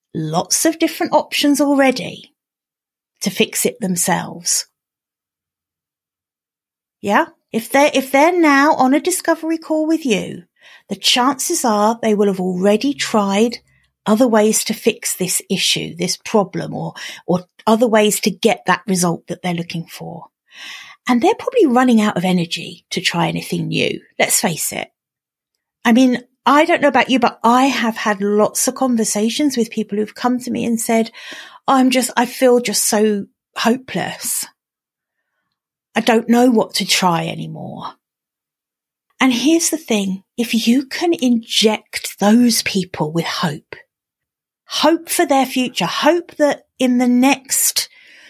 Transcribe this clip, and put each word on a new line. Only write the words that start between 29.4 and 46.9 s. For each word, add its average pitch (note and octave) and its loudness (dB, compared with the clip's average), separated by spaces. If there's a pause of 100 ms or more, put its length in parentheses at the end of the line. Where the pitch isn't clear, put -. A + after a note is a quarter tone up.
with A3+ 0
people G#3+ -6
who've G#3 -4
come B3 -2
to B3 -10
me A3+ -4
and A3+ -2
said, A3+ 0 (560)
"I'm C4 4
just, B3 0
I A#3+ 2
feel B3 4
just G#3 -2
so G#3+ 0 (300)
hopeless. - -4 (1500)
I A3 0
don't A3+ 2
know A#3+ 6
what A3 0
to F#3+ -4
try E3+ 0
anymore." D#3+ -12 (1300)
And C4 4
here's D4+ 0
the D#4 -4
thing, G3 -4 (140)
if A3+ -4
you B3+ 2
can E4+ -2
inject - -2
those A3+ 4
people F3 -4
with E3 -2
hope, - -6 (920)
hope D#4+ 0
for - 0
their C4+ 2
future, B3+ -4
hope E4+ 0
that C#4+ 0 (120)
in B3 2